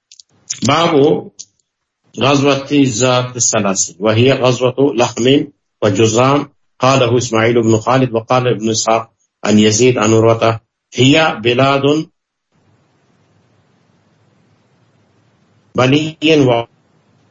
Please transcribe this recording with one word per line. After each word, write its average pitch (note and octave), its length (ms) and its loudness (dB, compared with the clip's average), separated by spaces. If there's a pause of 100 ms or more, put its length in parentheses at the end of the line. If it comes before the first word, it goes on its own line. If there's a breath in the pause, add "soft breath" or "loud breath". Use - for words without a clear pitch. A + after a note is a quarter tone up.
(680)
باب D#3+ 280 0 (1200)
غزوة C#3 680 0
ذات B2 500 -2
السلاسل G2+ 640 -4
وهي A2+ 340 2
غزوة B2+ 640 0
لحم A#2 300 -2 (580)
وجزام، A2+ 640 0 (340)
قاله B2+ 400 0
إسماعيل A#2 440 0
بن A2 160 2
خالد A#2+ 340 -2
وقال B2 360 -2
ابن A2 220 -2
إسحاق A2+ 400 -2 (340)
عن G#2+ 140 2
يزيد A#2 400 2
عن G#2+ 160 0
عروة A2+ 540 0 (300)
ہی C3 160 4 (280)
بلاد C3 360 0 (4000)
بنی D3 380 0 (100)
و C#3 380 2 (720)